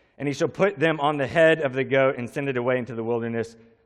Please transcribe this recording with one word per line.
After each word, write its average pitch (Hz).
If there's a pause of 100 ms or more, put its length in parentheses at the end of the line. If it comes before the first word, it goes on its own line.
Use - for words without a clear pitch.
(180)
"And 135
he 143
shall 165
put 190
them 156
on 147
the 135
head 160
of 131
the 131
goat 135
and 120
send 139
it 127
away 127
into 120
the 113
wilderness 117 (300)